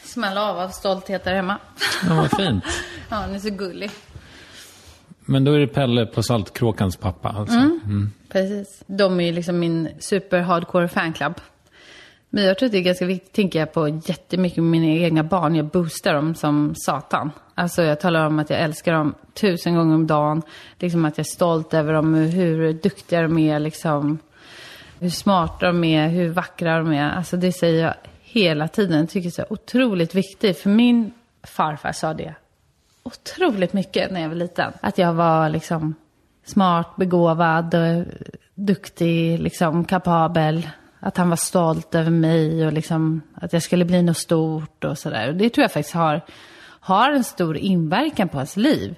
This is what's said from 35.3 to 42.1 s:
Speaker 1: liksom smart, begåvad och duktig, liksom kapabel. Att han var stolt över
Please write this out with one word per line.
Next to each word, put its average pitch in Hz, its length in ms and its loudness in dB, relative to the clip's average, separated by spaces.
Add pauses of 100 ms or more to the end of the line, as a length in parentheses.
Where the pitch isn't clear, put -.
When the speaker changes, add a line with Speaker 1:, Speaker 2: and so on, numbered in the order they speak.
Speaker 1:
liksom 156 460 -4 (500)
smart, 175 420 2 (100)
begåvad 170 800 2
och 170 300 2 (500)
duktig, 170 840 0
liksom 165 460 0
kapabel. 165 840 0 (340)
Att 190 140 -4
han 175 120 2
var 170 80 2
stolt 165 580 0
över 165 160 2